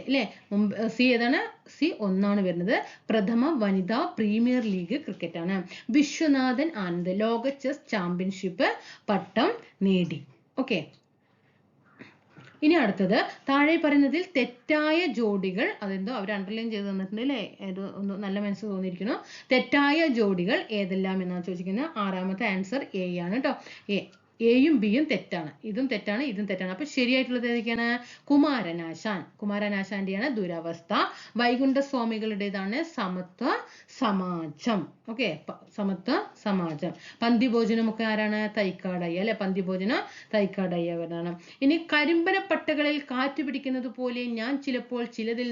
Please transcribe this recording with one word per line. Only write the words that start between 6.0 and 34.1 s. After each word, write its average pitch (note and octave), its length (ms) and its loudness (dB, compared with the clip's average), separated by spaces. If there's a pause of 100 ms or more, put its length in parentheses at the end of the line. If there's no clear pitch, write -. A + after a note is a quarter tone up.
ആനന്ദ് F3 420 -2
ലോക A3+ 420 0
ചെസ് D4 300 -4
ചാമ്പ്യൻഷിപ്പ് F#3 800 0 (380)
പട്ടം A3 440 2 (300)
നേടി. F3+ 380 2 (380)
ഓക്കെ, A#3+ 220 0 (1800)
ഇനി D#4 140 8
അടുത്തത്, G3 400 4 (280)
താഴെ D4 340 4
പറയുന്നതിൽ D4 460 4 (120)
തെറ്റായ D4+ 720 2
ജോഡികൾ, G3+ 600 0 (140)
അതെന്തോ G3 320 -4
അവർ G3+ 180 -6
അണ്ടർലൈൻ G#3+ 400 -4
ചെയ്ത് G3+ 180 -4
തന്നിട്ടുണ്ട് F#3+ 320 -4
അല്ലേ? C4 200 0 (200)
ഏത് F#3+ 200 -6 (140)
ഒന്ന് G3 280 -4
നല്ല G3 160 -2
മനസ്സ് G3+ 260 -4
തോന്നിയിരിക്കുന്നു. F#3+ 500 -4 (360)
തെറ്റായ C#4+ 560 4
ജോഡികൾ G#3+ 520 2 (120)
ഏതെല്ലാം F#3+ 500 0
എന്നാണ് F3+ 240 -4
ചോദിച്ചിരിക്കുന്നത്. F#3+ 520 -4
ആറാമത്തെ F#3+ 500 -2
ആൻസർ F#3+ 360 -2 (120)
എ F#3 100 -2 (140)
ആണ് F3+ 200 -2
ട്ടോ. C4+ 140 0 (360)
എ, G3 100 0 (400)
എയും B3+ 400 6
ബിയും G#3+ 260 4
തെറ്റാണ്, F3+ 460 -4 (120)
ഇതും A3+ 240 -2
തെറ്റാണ്, G#3+ 360 -2
ഇതും G#3+ 220 -4
തെറ്റാണ്. F#3 260 -4
അപ്പൊ A#3 140 -8
ശരിയായിട്ടുള്ളത് B3 600 0
ഏതൊക്കെയാണ്? A#3 400 -2 (380)
കുമാരനാശാൻ, G3 920 2 (180)
കുമാരനാശാന്റെയാണ് G3+ 1000 -2
ദുരവസ്ഥ. E3+ 580 -6 (440)
വൈകുണ്ഠസ്വാമികളുടേതാണ് A3+ 1400 0 (140)
സമത്വ F#3 520 -6 (480)
സമാജം. F#3 880 0 (280)